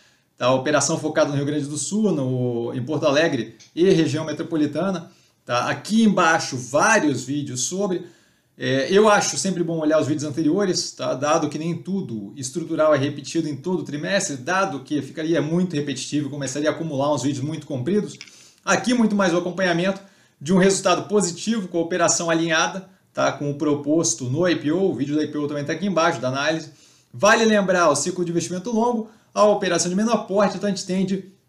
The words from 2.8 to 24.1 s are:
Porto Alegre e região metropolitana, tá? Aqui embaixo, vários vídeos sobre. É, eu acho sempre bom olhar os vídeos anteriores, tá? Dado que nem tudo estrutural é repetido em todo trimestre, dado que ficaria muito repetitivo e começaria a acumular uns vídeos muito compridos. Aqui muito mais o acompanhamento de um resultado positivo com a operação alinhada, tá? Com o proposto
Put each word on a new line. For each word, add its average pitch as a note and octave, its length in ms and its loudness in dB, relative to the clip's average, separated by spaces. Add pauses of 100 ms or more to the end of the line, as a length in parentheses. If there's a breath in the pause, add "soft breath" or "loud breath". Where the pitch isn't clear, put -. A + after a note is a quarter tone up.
Porto D3+ 220 -2
Alegre C#3+ 500 2 (180)
e F3 140 4
região D#3 380 2
metropolitana, D#3+ 840 -2 (360 soft breath)
tá? B2 200 -2
Aqui G#3 380 2
embaixo, E3 540 2
vários D3+ 680 2
vídeos C3 380 -6
sobre. F#3 420 -2 (540 loud breath)
É, C3 320 0
eu G#3+ 180 6
acho G3+ 300 2
sempre F3 260 -2
bom E3 140 -2
olhar D#3 200 2
os C#3 80 2
vídeos D3 220 -2
anteriores, E3 640 2
tá? C#3 220 -4
Dado D3 340 2
que D3+ 100 -6
nem E3 160 -4
tudo A#2+ 640 -8
estrutural D#3 580 0
é C#3 40 4
repetido D3 500 -4
em C#3 80 -6
todo F3 260 -4
trimestre, D#3 540 -4
dado C#3+ 440 -2
que C#3+ 200 -4
ficaria D#3 400 -2
muito E3 340 0
repetitivo C#3+ 540 -4
e - 20 -12
começaria D3 380 -4
a C#3+ 40 2
acumular D3 420 -2
uns B2 80 -4
vídeos C3 200 -2
muito D3+ 240 -6
compridos. D#3+ 520 -4 (440 loud breath)
Aqui G3+ 300 0
muito A3 240 2
mais F#3 160 2
o F3 60 2
acompanhamento F3+ 640 -2 (360 soft breath)
de C#3+ 140 -4
um F#3+ 60 6
resultado F#3 500 2
positivo G3 580 -2
com E3+ 120 -4
a - 20 2
operação E3+ 480 0
alinhada, E3 640 0 (220 soft breath)
tá? C3+ 160 0
Com C#3+ 200 -4
o C#3+ 60 -6
proposto D3 680 0